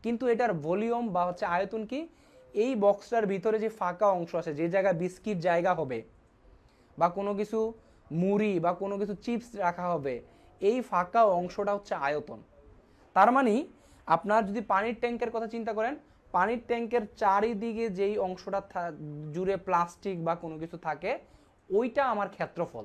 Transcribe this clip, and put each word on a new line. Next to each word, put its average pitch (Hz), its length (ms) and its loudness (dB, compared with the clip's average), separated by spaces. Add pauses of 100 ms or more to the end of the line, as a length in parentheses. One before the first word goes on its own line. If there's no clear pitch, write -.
কিন্তু 233 240 -2
এটার 233 260 2
ভলিউম 214 560 -2
বা 180 160 0
হচ্ছে 180 220 -4
আয়তন 196 400 -2
কি, 294 220 -6 (440)
এই 247 220 2
বক্সটার 208 520 2
ভিতরে 196 320 0
যে 214 100 -2
ফাঁকা 190 380 0
অংশ 180 280 2
আছে, 165 200 -4
যে 165 140 0
জায়গায় 190 260 2
বিস্কিট 180 440 -4
জায়গা 175 360 2
হবে 131 280 -4 (960)
বা 165 100 4
কোনো 196 260 -2
কিছু 220 400 -2 (380)
মুড়ি 196 480 2
বা 170 120 2
কোনো 196 260 -4
কিছু 202 160 -4
চিপস 233 400 -6
রাখা 180 340 -2
হবে, 139 340 -2 (380)
এই 226 200 4
ফাঁকা 190 440 2
অংশটা 196 500 0
হচ্ছে 202 200 -6
আয়তন। 143 480 -4 (720)
তার 208 180 8
মানে 262 340 4 (400)
আপনার 202 400 4
যদি 202 140 -4
পানির 208 340 0
ট্যাঙ্কের 240 360 -2
কথা 226 160 -4
চিন্তা 226 260 -6
করেন, 226 240 -2 (360)
পানির 214 340 2
ট্যাঙ্কের 233 340 0 (160)
চারিদিকে 220 720 0
যেই 196 280 -2
অংশটা 190 420 -4
থা-, 175 320 -8 (400)
জুড়ে 190 240 -2
প্লাস্টিক 175 680 -2
বা 165 100 0
কোনো 165 240 -10
কিছু 165 200 -10
থাকে, 165 400 -4 (520)
ওইটা 240 340 2
আমার 208 240 0
ক্ষেত্রফল। 160 560 -6